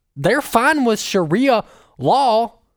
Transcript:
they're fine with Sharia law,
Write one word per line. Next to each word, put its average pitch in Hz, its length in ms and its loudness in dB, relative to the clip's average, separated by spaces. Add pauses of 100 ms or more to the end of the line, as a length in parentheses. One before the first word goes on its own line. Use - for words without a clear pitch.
(160)
they're 185 240 0
fine 269 460 0
with 226 120 0
Sharia 208 680 0 (340)
law, 226 560 0 (220)